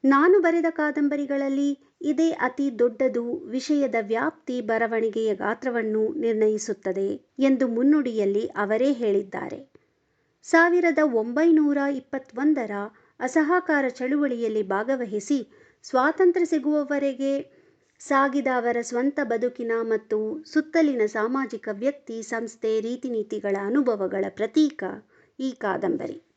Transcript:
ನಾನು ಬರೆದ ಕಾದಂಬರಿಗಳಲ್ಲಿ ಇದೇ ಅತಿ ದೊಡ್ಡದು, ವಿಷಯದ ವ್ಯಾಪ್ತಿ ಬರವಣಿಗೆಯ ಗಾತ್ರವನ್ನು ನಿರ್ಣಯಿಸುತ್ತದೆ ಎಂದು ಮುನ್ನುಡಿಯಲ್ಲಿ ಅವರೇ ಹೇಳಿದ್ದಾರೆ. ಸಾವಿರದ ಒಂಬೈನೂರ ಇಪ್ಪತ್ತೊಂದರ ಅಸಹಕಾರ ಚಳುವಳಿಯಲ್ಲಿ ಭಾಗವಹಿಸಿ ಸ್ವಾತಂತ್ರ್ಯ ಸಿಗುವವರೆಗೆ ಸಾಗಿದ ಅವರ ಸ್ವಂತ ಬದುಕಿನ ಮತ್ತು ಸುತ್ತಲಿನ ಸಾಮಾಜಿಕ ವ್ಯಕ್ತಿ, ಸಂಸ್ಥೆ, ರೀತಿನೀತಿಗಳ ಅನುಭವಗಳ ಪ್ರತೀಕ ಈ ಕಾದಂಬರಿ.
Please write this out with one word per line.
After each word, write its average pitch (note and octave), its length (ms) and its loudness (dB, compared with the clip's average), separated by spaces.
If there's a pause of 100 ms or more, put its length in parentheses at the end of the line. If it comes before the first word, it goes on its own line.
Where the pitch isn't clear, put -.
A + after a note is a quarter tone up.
ನಾನು D4+ 340 6
ಬರೆದ E4 300 2
ಕಾದಂಬರಿಗಳಲ್ಲಿ C#4+ 1080 -2 (220)
ಇದೇ D#4 300 2
ಅತಿ B3+ 480 -2
ದೊಡ್ಡದು, A#3+ 560 0
ವಿಷಯದ C4 680 -2
ವ್ಯಾಪ್ತಿ B3 600 -4
ಬರವಣಿಗೆಯ A3 760 0
ಗಾತ್ರವನ್ನು A3 760 -2
ನಿರ್ಣಯಿಸುತ್ತದೆ G#3 1300 -2
ಎಂದು C4+ 280 2
ಮುನ್ನುಡಿಯಲ್ಲಿ A#3 800 2
ಅವರೇ A3 440 0
ಹೇಳಿದ್ದಾರೆ. G#3+ 800 -4 (720)
ಸಾವಿರದ E4+ 600 4
ಒಂಬೈನೂರ C#4+ 720 4 (180)
ಇಪ್ಪತ್ತೊಂದರ C4 760 -2 (480)
ಅಸಹಕಾರ D4+ 680 2
ಚಳುವಳಿಯಲ್ಲಿ B3 760 -2
ಭಾಗವಹಿಸಿ G#3+ 840 -2 (360)
ಸ್ವಾತಂತ್ರ್ಯ E4+ 640 2
ಸಿಗುವವರೆಗೆ C#4 1120 -2 (420)
ಸಾಗಿದ C4+ 560 2
ಅವರ A#3+ 260 0
ಸ್ವಂತ B3+ 420 -2
ಬದುಕಿನ A#3 480 -2 (100)
ಮತ್ತು A3 640 -4
ಸುತ್ತಲಿನ D4+ 600 0
ಸಾಮಾಜಿಕ A3+ 680 -4
ವ್ಯಕ್ತಿ, A3+ 500 -6
ಸಂಸ್ಥೆ, A3 580 -4
ರೀತಿನೀತಿಗಳ A3 840 -4
ಅನುಭವಗಳ G3+ 680 0
ಪ್ರತೀಕ A#3+ 540 0 (560)
ಈ C4 120 -4
ಕಾದಂಬರಿ. - 720 -4 (140)